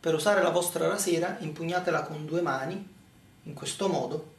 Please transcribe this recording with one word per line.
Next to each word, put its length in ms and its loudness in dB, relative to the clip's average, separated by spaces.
Per 140 2
usare 280 4
la 60 4
vostra 400 2
rasiera 520 2
impugnatela 640 -2
con 200 -8
due 160 0
mani, 540 -2
in 100 -12
questo 360 -4
modo 500 -2